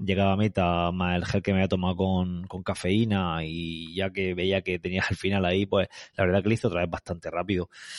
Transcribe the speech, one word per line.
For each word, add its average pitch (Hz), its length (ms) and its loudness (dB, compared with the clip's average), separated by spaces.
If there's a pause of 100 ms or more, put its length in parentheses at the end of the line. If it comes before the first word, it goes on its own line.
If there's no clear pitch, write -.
llegaba 98 300 4
a - 20 0
meta, 87 560 2
más 90 240 0
el 87 100 0
gel 98 160 0
que 101 100 2
me 95 60 4
había 95 100 4
tomado 90 280 0
con, 90 500 0
con 92 160 -10
cafeína, 95 840 0
y 82 520 -8
ya 95 140 -2
que 92 240 -2
veía 95 280 0
que 90 160 -2
tenía 92 320 -2
el 101 60 -4
final 95 280 0
ahí, 95 220 2
pues 95 220 2 (280)
la 98 80 2
verdad 92 200 4
que 101 40 0
lo 113 60 4
hice 113 140 0
otra 87 140 -2
vez 87 80 -2
bastante 85 380 -8
rápido. 87 400 -2 (300)